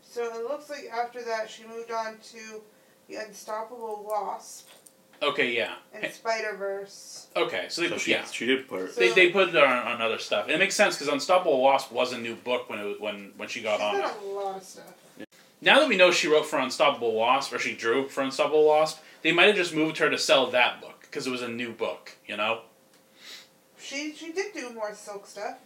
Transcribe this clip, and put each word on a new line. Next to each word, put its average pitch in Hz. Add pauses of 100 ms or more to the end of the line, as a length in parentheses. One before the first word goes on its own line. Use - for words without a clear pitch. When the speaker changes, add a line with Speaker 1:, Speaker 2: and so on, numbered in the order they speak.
Speaker 1:
So 240
it 226
looks 294
like 269
after 240
that, 220
she 226
moved 226
on 220 (140)
to 220 (460)
the 196
Unstoppable 214
Wasp. - (540)
Speaker 2:
Okay, 135
yeah. 104 (200)
Speaker 1:
And 214
Speaker 2:
Hey. -
Speaker 1:
Spider-Verse. 202
Speaker 2:
Okay, -
so 160
they 170
Speaker 3:
So -
Speaker 2:
put, -
Speaker 3:
she, -
Speaker 2:
yeah. -
Speaker 3:
she -
did 131
put 92
her 92
Speaker 2:
They, -
Speaker 1:
So -
Speaker 2:
they 180
put 190
it 170
on, 143 (160)
on 117
other 110
stuff. 107
It 151
makes 190
sense, 196
'cause 143
Unstoppable 147
Wasp 135
was 123
a 120
new 117
book 123
when 113
it, 101
when, 101
when 107
she 117
got 107
Speaker 1:
She's 104
Speaker 2:
on 104
Speaker 1:
done 202
Speaker 2:
it. 208
Speaker 1:
a 196
lot 196
of 190
stuff. - (680)
Speaker 2:
Now 208
that 302
we 214
know 180
she 170
wrote 151
for 151
Unstoppable 127
Wasp, 120
or 117
she 117
drew 117
for -
Unstoppable 147
Wasp, 156 (240)
they 160
might 170
have 208
just 175
moved 156
her 151
to 123
sell 139
that 120
book, -
'cause 135
it 131
was 123
a 120
new 117
book, - (140)
you 104
know? 113 (1200)
Speaker 1:
She, 302
she 330
did 403
do 254
more 214
Silk 202
stuff. 214